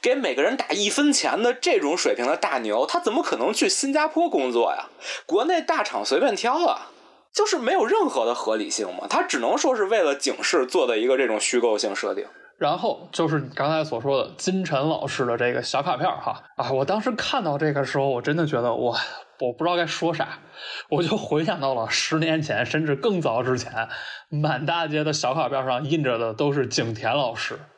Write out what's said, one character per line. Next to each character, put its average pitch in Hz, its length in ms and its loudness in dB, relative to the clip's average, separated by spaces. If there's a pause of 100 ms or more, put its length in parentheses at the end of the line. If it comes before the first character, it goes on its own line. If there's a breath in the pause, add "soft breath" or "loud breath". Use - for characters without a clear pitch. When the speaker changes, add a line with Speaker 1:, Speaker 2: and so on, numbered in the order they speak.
Speaker 1:
给 254 140 4
每 190 180 0
个 135 80 2
人 233 140 2
打 - 140 -4
一 202 200 0
分 294 220 4
钱 147 280 0
的 240 140 2
这 262 240 2
种 156 180 2
水 131 200 2
平 120 100 0
的 151 100 2
大 160 220 -2
牛， 113 260 0
他 170 140 -2
怎 214 140 0
么 302 100 0
可 - 140 -2
能 143 160 0
去 294 160 2
新 277 240 -2
加 302 160 2
坡 330 200 2
工 127 220 0
作 113 220 2
呀？ - 160 -6 (380 loud breath)
国 226 180 2
内 339 180 2
大 311 220 0
厂 104 200 -4
随 131 140 2
便 233 160 4
挑 262 320 0
啊。 - 220 -2 (460 loud breath)
就 415 120 4
是 381 100 0
没 254 160 0
有 339 140 4
任 381 240 4
何 113 160 0
的 120 80 2
合 110 220 0
理 104 120 -2
性 104 200 -2
嘛， 90 200 -10
他 - 140 2
只 - 160 -2
能 127 180 2
说 269 180 2
是 208 120 0
为 208 160 2
了 143 120 4
警 - 280 -4
示 135 240 2
做 139 200 2
的 113 120 2
一 117 80 2
个 131 100 4
这 131 100 4
种 107 140 0
虚 - 180 0
构 113 200 4
性 101 180 -2
设 101 180 -2
定。 - 120 -6 (320 loud breath)
Speaker 2:
然 156 180 0
后 - 340 -4
就 170 160 0
是 147 140 0
你 127 160 -10
刚 143 140 0
才 160 120 0
所 131 160 -4
说 131 240 0
的 - 140 -6
金 185 260 -2
晨 151 240 0
老 156 200 -2
师 135 180 -2
的 120 140 0
这 123 160 2
个 127 80 -2
小 135 200 -2
卡 - 140 0
片 160 100 -2
儿 - 140 -2
哈， - 220 -6 (160)
啊， 127 120 -4
我 135 140 2
当 202 160 0
时 254 120 -2
看 240 300 -2
到 151 140 0
这 151 160 0
个 139 100 0
时 131 140 -4
候， 139 140 2
我 120 100 0
真 147 160 0
的 170 80 2
觉 139 160 0
得 120 140 0
哇， 120 240 0 (420 loud breath)
我 123 100 0
不 160 140 -4
知 175 60 2
道 175 60 2
该 170 100 0
说 165 260 -2
啥， - 280 -6 (500 loud breath)
我 160 120 2
就 170 140 2
回 156 260 0
想 160 160 0
到 135 140 0
了 113 160 -2
十 - 300 0
年 160 240 2
前 120 240 0
甚 160 180 0
至 147 100 2
更 190 240 0
早 123 240 0
之 127 140 0
前， 107 160 -8 (560 loud breath)
满 147 380 0
大 170 200 0
街 151 160 0
的 151 120 0
小 131 180 0
卡 139 160 0
片 135 160 -2
上 131 240 0
印 156 160 0
着 120 140 2
的 113 160 -2
都 143 180 2
是 139 140 2
景 117 260 -2
甜 113 240 -2
老 123 180 0
师 - 240 -8 (180)